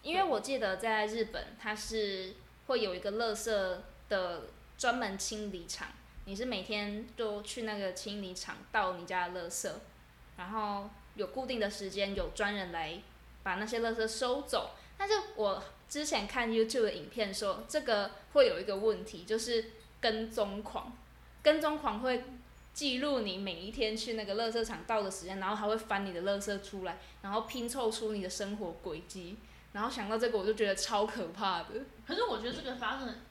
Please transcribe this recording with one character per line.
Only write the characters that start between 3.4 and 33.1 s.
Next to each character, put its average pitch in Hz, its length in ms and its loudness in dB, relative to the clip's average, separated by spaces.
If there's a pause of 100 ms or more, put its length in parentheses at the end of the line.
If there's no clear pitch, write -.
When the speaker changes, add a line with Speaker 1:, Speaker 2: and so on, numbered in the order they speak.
Speaker 1:
的 175 320 0 (340)
专 247 220 4
门 202 180 -2
清 214 360 -4
理 170 160 -8
场， - 180 -6 (380)
你 196 100 -6
是 214 100 -2
每 208 200 -2
天 208 420 -2 (100)
都 208 260 -2
去 - 200 -6
那 214 160 -2
个 190 160 -2
清 208 260 -6
理 185 140 -6
场 - 220 -8 (160)
倒 190 220 2
你 175 120 -8
家 180 220 0
的 180 200 -6
垃 175 40 -8
圾， - 180 -4 (680)
然 185 140 -10
后 208 400 -2 (240)
有 196 140 -2
固 262 180 -4
定 240 140 0
的 202 100 2
时 202 180 -6
间， 196 280 0
有 175 180 0
专 208 180 2
人 190 200 -2
来 165 280 -4 (440)
把 185 100 0
那 202 100 0
些 233 140 -2
垃 226 160 2
圾 226 140 2
收 254 340 0
走。 - 280 0 (260)
但 392 120 -2
是 427 60 6 (220)
我 202 260 2 (260)
之 294 160 -2
前 208 220 0
看 233 240 0
YouTube 226 320 6
的 208 100 4
影 - 160 -6
片 208 240 0
说， 202 360 0
这 302 120 2
个 214 300 2 (220)
会 269 160 12
有 165 100 2
一 190 60 -4
个 202 100 0
问 196 300 4
题， 156 180 -10
就 220 160 0
是 233 260 2 (360)
跟 220 280 2
踪 202 320 0
狂。 - 320 -8 (480)
跟 311 200 8
踪 302 180 2
狂 226 220 0
会 247 240 2 (500)
记 269 240 0
录 277 220 4
你 190 180 -2
每 196 160 -2
一 180 160 -8
天 220 260 0
去 233 160 -2
那 220 140 -2
个 196 100 0
垃 226 160 2
圾 226 120 2
场 185 220 -6
倒 220 160 4
的 190 80 0
时 190 140 -8
间， 190 160 -4
然 190 80 0
后 208 80 2
他 214 100 0
会 220 100 4
翻 214 280 0
你 190 80 -4
的 170 100 -2
垃 202 180 2
圾 202 220 -2
出 190 220 -8
来， 170 140 -4 (240)
然 196 100 -4
后 214 100 2
拼 233 260 -4
凑 240 220 0
出 220 220 -2
你 202 100 -2
的 180 60 -2
生 202 280 -4
活 185 160 -4 (100)
轨 165 260 -6
迹。 185 280 -10 (360)
然 202 100 -2
后 214 80 0
想 208 180 -4
到 220 100 2
这 233 100 4
个， 220 100 2
我 185 60 2
就 214 100 4
觉 214 120 4
得 196 80 4
超 208 320 2
可 202 220 -2
怕 185 320 0
的。 160 60 -6 (400)
Speaker 2:
可 320 80 -2
是 440 100 4
我 240 140 0
觉 220 80 -4
得 247 60 -2
这 - 100 -6
个 254 140 -4
发 254 220 -2
生 247 160 -6 (160)